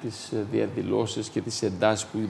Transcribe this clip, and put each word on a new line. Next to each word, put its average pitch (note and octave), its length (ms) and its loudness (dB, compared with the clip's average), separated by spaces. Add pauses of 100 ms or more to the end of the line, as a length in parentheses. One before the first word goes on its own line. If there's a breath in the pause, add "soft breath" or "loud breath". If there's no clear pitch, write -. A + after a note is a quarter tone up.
τις, - 300 -8
ε, A2 200 0
διαδηλώσεις G#2+ 760 0
και - 120 -2
τις A2 220 -4
εντάσεις G#2 440 2
που - 120 -4 (120)